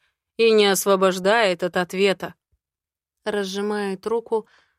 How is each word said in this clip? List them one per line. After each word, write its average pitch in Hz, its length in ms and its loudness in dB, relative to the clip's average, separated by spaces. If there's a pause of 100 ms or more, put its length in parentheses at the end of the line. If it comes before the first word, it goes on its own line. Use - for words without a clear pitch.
(380)
и 226 140 4
не 208 140 4
освобождает 190 960 2
от 180 140 -4
ответа». 185 580 -2 (920)
Разжимает 202 800 -6
руку, 226 400 -4 (320)